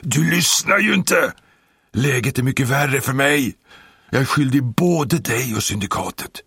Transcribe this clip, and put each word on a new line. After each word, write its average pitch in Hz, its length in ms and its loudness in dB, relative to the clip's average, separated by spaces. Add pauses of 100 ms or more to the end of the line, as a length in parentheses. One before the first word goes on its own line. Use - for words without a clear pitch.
"Du 160 280 0
lyssnar 175 480 0
ju 208 160 0
inte! 175 400 0 (580)
Läget 127 460 -2
är 127 40 0
mycket 127 260 2
värre 139 320 0
för 135 120 -2
mig. 139 440 0 (540)
Jag 123 100 2
är 135 40 2
skyldig 135 400 2
både 151 540 0
dig 117 380 -4
och 107 60 -2
syndikatet. - 840 -6